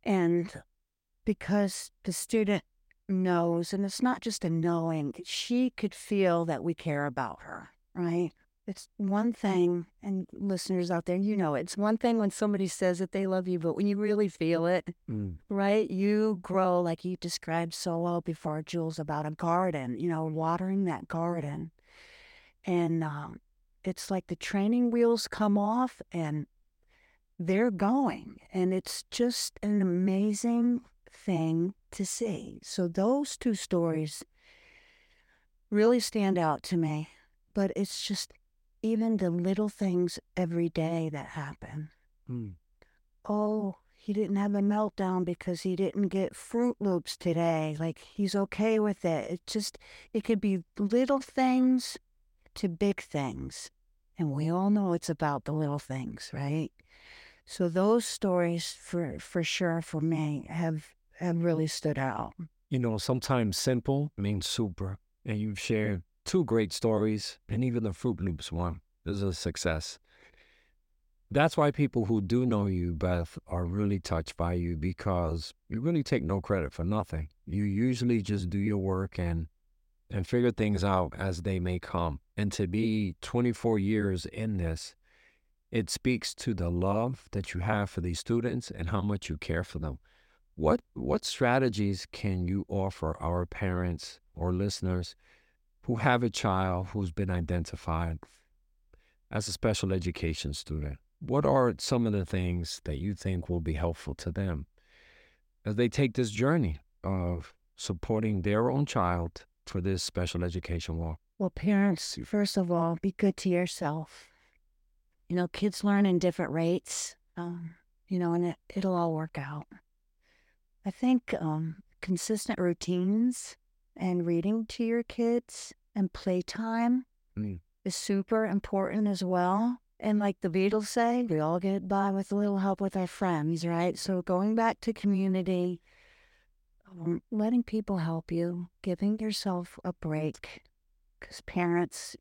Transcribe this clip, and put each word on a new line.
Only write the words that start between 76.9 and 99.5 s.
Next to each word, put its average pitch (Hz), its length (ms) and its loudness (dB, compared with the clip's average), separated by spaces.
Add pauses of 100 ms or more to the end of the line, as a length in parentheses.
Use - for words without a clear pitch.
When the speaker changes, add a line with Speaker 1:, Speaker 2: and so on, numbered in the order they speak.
Speaker 2:
You 104 180 -2
usually 117 580 2
just 95 260 -2
do 92 100 -2
your 104 200 0
work 95 400 -2
and, 82 300 0 (640)
and 95 160 -2
figure 123 240 4
things 104 320 0
out 92 360 2
as 92 240 -2
they 95 180 -2
may 90 180 -2
come. 85 420 -4 (180)
And 104 140 0
to 101 140 0
be 107 540 0
twenty-four 120 580 0
years 98 480 2
in 110 300 -4
this, 82 380 -4 (760)
it 113 200 -2
speaks - 460 -2
to 117 180 -2
the 90 160 0
love 101 640 0
that 98 200 -4
you 90 80 -4
have 104 300 0
for - 100 -6
these 87 200 -2
students 120 500 -2
and 87 180 -6
how 101 140 0
much 101 260 -2
you 78 80 -4
care 82 280 -2
for - 140 -8
them. 76 200 -4 (560)
What, - 260 4 (140)
what 131 300 0
strategies 117 880 2
can 92 340 -2
you 95 220 0
offer 95 520 -2
our 87 240 0
parents 90 760 -2 (140)
or 90 200 0
listeners 92 640 -2 (640)
who 120 140 -2
have 120 260 4
a 120 80 2
child 92 580 2
who's 101 220 -2
been 95 200 -2
identified 85 880 -2 (1120)
as - 180 -4
a 98 40 -6